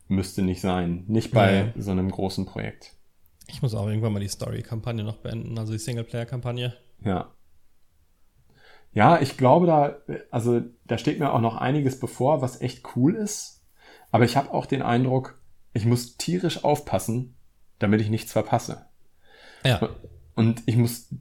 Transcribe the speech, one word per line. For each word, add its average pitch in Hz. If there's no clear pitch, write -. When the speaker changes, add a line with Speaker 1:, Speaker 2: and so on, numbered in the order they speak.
Speaker 1:
müsste 95
nicht 92
sein. 90
Nicht 110
bei 98
Speaker 2:
Nee. 117
Speaker 1:
so 101
einem 92
großen 95
Projekt. -
Speaker 2:
Ich -
muss 120
auch 104
irgendwann 107
mal 101
die 98
Story-Kampagne 113
noch 107
beenden, 113
also 110
die 107
Singleplayer-Kampagne. 120
Speaker 1:
Ja. 95
Ja, 139
ich 139
glaube, 143
da, 151
also 120
da 113
steht 151
mir 139
auch -
noch 113
einiges 135
bevor, 131
was 127
echt -
cool 135
ist. -
Aber 110
ich -
hab -
auch -
den 135
Eindruck, 127
ich 107
muss -
tierisch 175
aufpassen, 127
damit 107
ich 107
nichts 110
verpasse. -
Speaker 2:
Ja. 127
Speaker 1:
Und 113
ich 110
muss 120